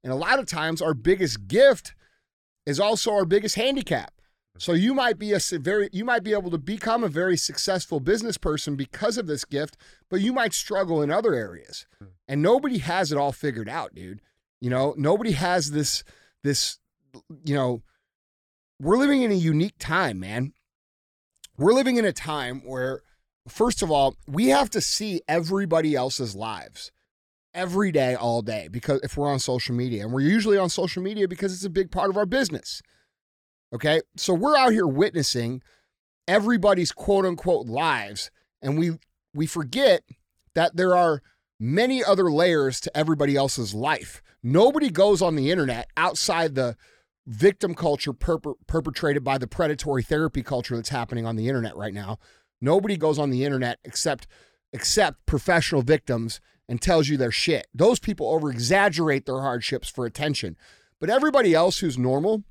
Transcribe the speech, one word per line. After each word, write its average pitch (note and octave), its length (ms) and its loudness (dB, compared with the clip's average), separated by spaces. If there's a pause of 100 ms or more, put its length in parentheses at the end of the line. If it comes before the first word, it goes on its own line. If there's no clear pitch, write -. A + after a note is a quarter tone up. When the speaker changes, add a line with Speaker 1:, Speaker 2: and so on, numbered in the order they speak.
Speaker 1:
And B2+ 100 -4
a - 20 -2
lot F#3 240 2
of G#3+ 60 -6
times D#3+ 380 -4
our D#3+ 100 0
biggest B2 540 0
gift A#3+ 480 4 (720)
is C#3+ 120 -2
also G#3+ 320 0
our G3 140 2
biggest G3+ 300 0
handicap. A3+ 580 -2 (440)
So - 160 -2
you G3+ 200 4
might B3 240 2
be G#3 140 -4
a G3 80 2
se-, - 180 -4
very, G3 360 0
you G3 120 -4
might A#3 180 0
be G#3+ 100 -2
able F#3 180 -2
to E3+ 60 -2
become A3+ 460 -2
a G3+ 40 -2
very E3+ 300 0
successful - 640 -4
business G#3 380 -2
person D3+ 380 -4
because G#3 420 -4
of G#3+ 80 -6
this D3 200 -6
gift, C#3+ 320 -6 (320)
but F#3 120 -2
you A#3+ 120 0
might A#3 200 0
struggle F3+ 480 -2
in C#3+ 80 0
other F#3+ 240 0
areas. F2+ 540 -8 (120)
Speaker 2:
Hmm. G2+ 60 -20 (220)
Speaker 1:
And C#3+ 160 -2
nobody B3+ 360 2
has E3+ 320 -2
it D3 60 0
all C#3+ 140 0
figured A2+ 380 -6
out, - 260 -10
dude. F#2 260 -16 (380)
You B2 100 -4
know, C3+ 280 0
nobody F#3+ 340 0
has D#3+ 400 0
this, D3 320 -2 (400)
this, - 340 -2 (680)
you C#3+ 100 -2
know, B2 260 -2 (1000)
we're F3 180 2
living C4+ 260 4
in A3 80 2
a G3 40 4
unique E3 440 2
time, D#3 400 -2
man. A2+ 340 -6 (1040)
We're F3+ 160 4
living B3+ 240 4
in A3+ 80 2
a F#3 80 0
time C3+ 520 -8
where, C3 360 -6 (460)
first - 340 0
of F3 80 -2
all, C#3 260 2 (120)
we F#3 220 0
have C#4 220 4
to G3 100 -2
see G#3 460 -4
everybody D#3+ 680 0
else's B2+ 400 -4
lives G2 560 -12 (640)
every F#3 380 0
day, C3 220 4
all A#2 300 0
day, G#2 240 -6
because B2 340 -2
if - 160 -8
we're C#3+ 140 0
on C3+ 80 0
social B2+ 340 -2
media, A#2+ 300 -2
and A2+ 100 -6
we're C3+ 80 0
usually G3+ 360 4
on F#3 120 0
social F3+ 320 -4
media G3 260 -2
because F#3 260 -4
it's F#3 120 -10
a G3 40 -4
big F3 200 -2
part F#3+ 220 0
of F#3+ 60 -2
our G#3 100 2
business. F#3 540 -4 (920)
Okay? D3+ 280 2 (160)
So - 160 0
we're C4+ 240 2
out B3+ 160 6
here F#3+ 140 2
witnessing C3 760 0 (640)
everybody's G3 640 4
quote G3 340 0
unquote F3 420 0
lives, A#2 640 -2 (320)
and C#3 160 -2
we, E3 140 2 (420)
we D3+ 140 -2
forget F3 560 2 (520)
that E3 200 2
there F3+ 200 2
are E3 260 4 (380)
many A3+ 440 0
other F#3 280 4
layers D3 500 2
to - 160 -6
everybody D3 380 2
else's B2+ 380 -2
life. B2+ 480 -4 (220)
Nobody A#3+ 460 4
goes F#3 320 4
on E3+ 140 0
the C#3+ 160 0
internet C3+ 440 -2
outside E3 600 0
the B2 200 -2 (520)
victim E3+ 480 0
culture D3 380 -2
perper-, D#3 420 -4 (120)
perpetrated D3 560 -2
by C3+ 140 0
the B2 100 -6
predatory D3 560 -2
therapy D3+ 380 -2
culture B2 340 -4
that's A#2 140 -6
happening A#2 360 -6
on A2+ 100 -4
the A2 120 -2
internet A#2+ 300 -4
right G2+ 160 -8
now. G2+ 240 -8 (420)
Nobody F#3+ 380 2
goes D#3 220 0
on C#3+ 100 0
the B2+ 160 0
internet C3 380 -2
except, C3+ 420 -6 (480)
except D3+ 540 0
professional D#3 540 2
victims A#2 600 -2 (260)
and A#2+ 140 -4
tells D#3+ 260 4
you D3 100 0
their B2 140 0
shit. - 420 -2
Those F#3+ 260 4
people D#3 320 -4
over-exaggerate D3+ 960 2
their C3 160 -4
hardships B2 480 -4
for B2 160 -6
attention. B2 520 -4 (420)
But D#3+ 100 -4
everybody C4 440 4
else E3+ 260 4
who's C#3+ 180 -2
normal D3 540 0